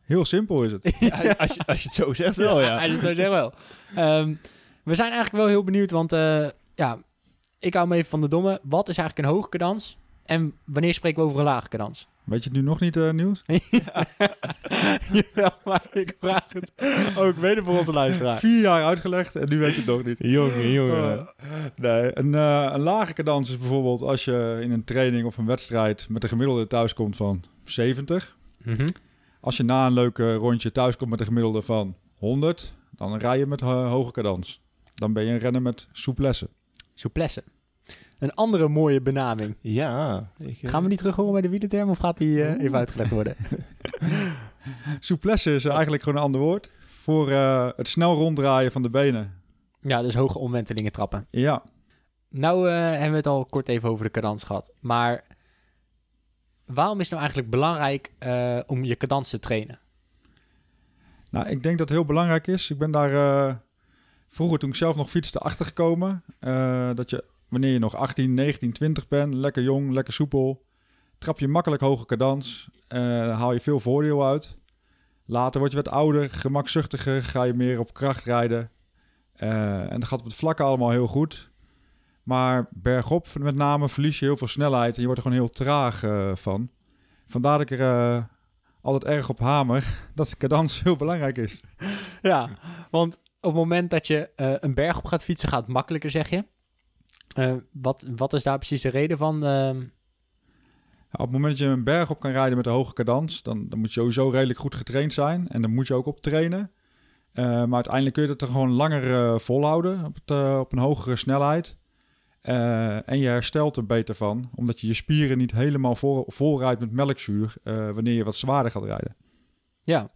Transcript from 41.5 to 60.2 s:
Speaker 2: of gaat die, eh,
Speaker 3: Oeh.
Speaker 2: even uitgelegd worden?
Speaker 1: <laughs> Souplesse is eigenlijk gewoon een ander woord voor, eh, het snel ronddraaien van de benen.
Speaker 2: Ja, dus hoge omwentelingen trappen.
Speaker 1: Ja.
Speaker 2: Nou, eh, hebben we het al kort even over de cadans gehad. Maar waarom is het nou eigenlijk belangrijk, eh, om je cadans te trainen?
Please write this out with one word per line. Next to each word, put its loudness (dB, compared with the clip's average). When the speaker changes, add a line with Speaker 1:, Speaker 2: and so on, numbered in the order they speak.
Speaker 2:
of 0
gaat -2
die, 2
eh, 0
Speaker 3:
Oeh. -2
Speaker 2:
even 2
uitgelegd -2
worden? -2
Speaker 1:
<laughs> -8
Souplesse 0
is 0
eigenlijk 0
gewoon 0
een 0
ander 0
woord 0
voor, 0
eh, 4
het -4
snel 4
ronddraaien 2
van -2
de 0
benen. 0
Speaker 2:
Ja, 0
dus -2
hoge 2
omwentelingen -4
trappen. -6
Speaker 1:
Ja. 0
Speaker 2:
Nou, 2
eh, 2
hebben 0
we 2
het 0
al 0
kort -4
even 0
over -2
de -2
cadans -4
gehad. -6
Maar 0
waarom 0
is -4
het -
nou -6
eigenlijk -4
belangrijk, 0
eh, -2
om -4
je -2
cadans -2
te -8
trainen? -4